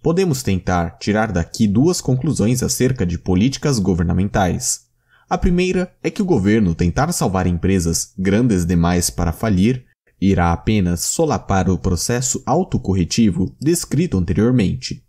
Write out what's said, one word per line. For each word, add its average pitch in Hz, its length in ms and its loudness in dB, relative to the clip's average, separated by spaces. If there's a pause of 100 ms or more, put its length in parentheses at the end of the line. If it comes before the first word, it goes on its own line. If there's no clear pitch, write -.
podemos 170 420 0
tentar 90 560 -2
tirar 107 340 0
daqui 87 340 0
duas 127 340 2
conclusões 127 640 0
acerca 127 420 0
de 85 140 -2
políticas 117 600 0
governamentais. 90 1080 -2 (420)
A 180 80 -2
primeira 180 560 0 (120)
é 240 40 0
que 233 140 -4
o 190 40 0
governo 104 460 2
tentar 90 380 0
salvar 92 380 0
empresas 87 680 0
grandes 95 480 2
demais 87 460 2
para 85 220 -2
falir 113 520 0 (360)
irá 87 320 2
apenas 90 480 0
solapar 98 680 0
o 90 80 2
processo 101 720 -2
autocorretivo 98 1120 0
descrito 165 560 -2
anteriormente. 92 920 0